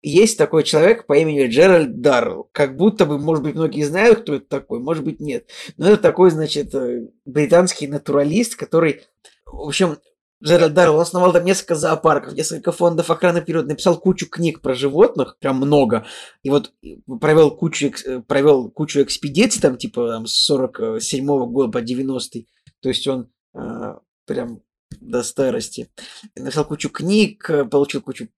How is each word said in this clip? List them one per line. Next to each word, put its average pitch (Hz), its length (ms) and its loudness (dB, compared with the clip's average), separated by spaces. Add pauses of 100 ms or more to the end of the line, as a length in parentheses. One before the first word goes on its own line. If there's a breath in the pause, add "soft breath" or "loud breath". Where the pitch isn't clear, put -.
есть 180 340 2
такой 151 280 2
человек 180 420 2
по 143 100 2
имени 147 300 2
Джеральд 143 560 4
Даррелл. 120 500 0
Как 135 240 -2
будто 202 300 2
бы, 147 120 -4
может 151 240 -2
быть, 143 120 -4
многие 151 300 -2
знают, 196 380 4
кто 147 120 -6
это 131 140 -8
такой, 135 320 -8
может 151 220 -6
быть, 151 180 -6
нет. 139 260 -8 (320 loud breath)
Но 175 100 0
это 208 140 4
такой, 180 280 6
значит, 151 440 -4
э, 123 320 -4 (180)
британский 151 640 2
натуралист, 147 680 -2
который, 160 460 -2 (440 soft breath)
в - 140 -16
общем, 151 380 -2 (440)
Джеральд 160 320 4
Даррелл 160 240 4
основал 180 340 2
там 165 120 4
несколько 185 320 -2
зоопарков, 156 580 0
несколько 160 380 -6
фондов 165 380 0
охраны 170 320 0
природы, 160 260 -4
написал 156 280 0
кучу 185 300 -2
книг 165 340 -4
про 131 140 -2
животных, 139 640 0
прям 135 200 -4
много. 131 460 2 (380 loud breath)
И 135 80 -4
вот 143 220 -2 (480)
провел 156 360 4
кучу 151 300 -4
экс-, - 180 -6
э, 131 220 -8
провел 139 460 2
кучу 147 300 -2
экспедиций, 156 600 -2
там, 131 140 2
типа, 120 320 -4
там, 113 180 -8
с 110 80 -8
сорок 131 460 0 (200)
седьмого 139 460 -2
года 120 240 0
по 123 100 -4
девяностый. 123 680 -8 (320)
То 135 80 -4
есть 127 180 -4
он, 127 220 -6 (260)
э, 117 400 -12 (320)
прям 120 360 -8 (380)
до 123 220 -6
старости. 120 680 -6 (480 loud breath)
И - 40 -18
написал 135 260 -4
кучу 147 240 -8
книг, 196 580 -2
э, 147 160 0
получил 139 380 -2
кучу 123 360 -14